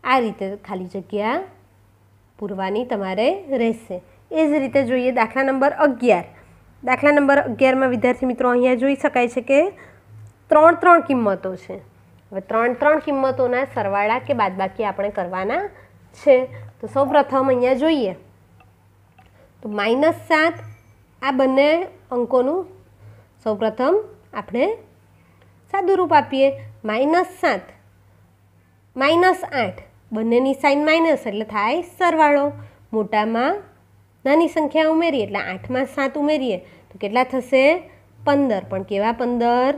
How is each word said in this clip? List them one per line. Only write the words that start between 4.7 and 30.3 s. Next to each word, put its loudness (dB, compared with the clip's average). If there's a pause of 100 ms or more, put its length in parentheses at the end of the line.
જોઈએ 0
દાખલા 0
નંબર 2 (120)
અગિયાર. 2 (560)
દાખલા 2
નંબર 4
અગિયારમાં 2
વિદ્યાર્થી 0
મિત્રો, 0
અહીંયા 2
જોઈ 0
શકાય 0
છે -4
કે 4 (920)
ત્રણ 6
ત્રણ 8
કિંમતો -2
છે. -14 (500)
હવે -10
ત્રણ -2
ત્રણ 4
કિંમતોના -2
સરવાળા -2
કે -2
બાદબાકી -4
આપણે -6
કરવાના -4 (580)
છે. 6 (440)
તો -12 (100)
સૌપ્રથમ 2
અહીંયા 2
જોઈએ 0 (1500)
તો -12 (120)
માઇનસ 2 (100)
સાત, 2 (680)
આ -2
બંને 4 (460)
અંકોનું 0 (840)
સૌપ્રથમ -2 (440)
આપણે -2 (1080)
સાદું 0
રૂપ 0
આપીએ. 2 (400)
માઇનસ 0 (120)
સાત, -2 (1300)
માઇનસ 2 (200)
આઠ, -6 (340)
બંનેની 0